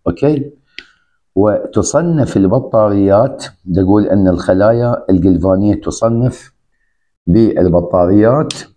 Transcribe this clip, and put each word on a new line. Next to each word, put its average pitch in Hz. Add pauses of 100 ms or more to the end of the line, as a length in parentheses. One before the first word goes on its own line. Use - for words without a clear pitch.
أوكي؟ 135 (840)
وتصنف 110
البطاريات، 104 (220)
نقول 95
أن 98
الخلايا 101
الجلفانية 95
تصنف 117 (720)
بالبطاريات، 92 (240)